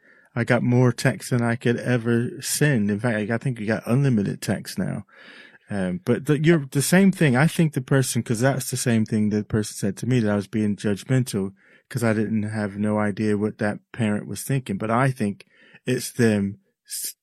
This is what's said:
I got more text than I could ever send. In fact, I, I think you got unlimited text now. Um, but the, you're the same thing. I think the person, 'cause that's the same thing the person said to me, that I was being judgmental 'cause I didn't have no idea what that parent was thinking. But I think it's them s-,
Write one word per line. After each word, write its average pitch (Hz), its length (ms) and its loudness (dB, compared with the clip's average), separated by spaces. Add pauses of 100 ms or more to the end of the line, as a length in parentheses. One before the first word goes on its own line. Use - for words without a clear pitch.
(360)
I 117 80 0
got 120 180 2
more 123 300 4
text - 380 -2
than 123 120 0
I 117 140 0
could 120 220 0
ever 120 640 -2
send. 123 500 0
In 101 80 -2
fact, 107 320 -2
I, 117 40 0
I - 20 -4
think 127 240 -4
you 104 40 -6
got 107 220 -2
unlimited 113 540 2
text - 360 -4
now. 95 280 -4 (640)
Um, 92 340 -4
but 120 220 0
the, 147 120 2
you're 156 320 2
the 143 120 0
same 185 320 4
thing. 143 240 4
I 151 100 6
think 160 260 2
the 139 80 -2
person, 131 420 2
'cause 110 180 0
that's 135 280 0
the 127 80 -4
same 113 280 2
thing 107 240 0
the 104 160 0
person - 320 -2
said 98 200 -4
to - 80 -8
me, 123 140 2
that 107 120 2
I 104 40 2
was 101 120 -2
being 107 280 0
judgmental 104 800 -2 (360)
'cause - 140 -4
I 113 100 2
didn't 107 300 0
have 104 340 -4
no 107 220 0
idea 104 380 0
what 104 200 -2
that 104 220 -2 (120)
parent 104 360 -2
was 104 160 -10
thinking. 127 340 -4
But 107 140 -4
I 131 200 2
think 104 340 -4 (400)
it's - 260 -2
them 104 480 2 (280)
s-, - 360 -10